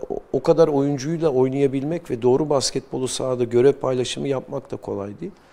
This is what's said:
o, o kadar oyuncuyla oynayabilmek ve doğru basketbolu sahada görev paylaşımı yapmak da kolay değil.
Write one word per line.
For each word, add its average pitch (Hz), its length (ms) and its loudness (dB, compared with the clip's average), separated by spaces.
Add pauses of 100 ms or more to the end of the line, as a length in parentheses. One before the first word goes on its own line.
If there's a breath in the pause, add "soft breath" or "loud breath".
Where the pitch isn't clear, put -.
(100)
o, - 80 -6 (140)
o 131 100 0
kadar 160 260 6
oyuncuyla 143 600 0
oynayabilmek 135 800 0
ve 120 120 -6
doğru 135 280 4
basketbolu 131 580 -2
sahada 127 360 -2
görev 120 280 4
paylaşımı 131 560 -4
yapmak 135 420 -6
da - 60 -10
kolay 101 440 -8
değil. 185 120 -10 (200 soft breath)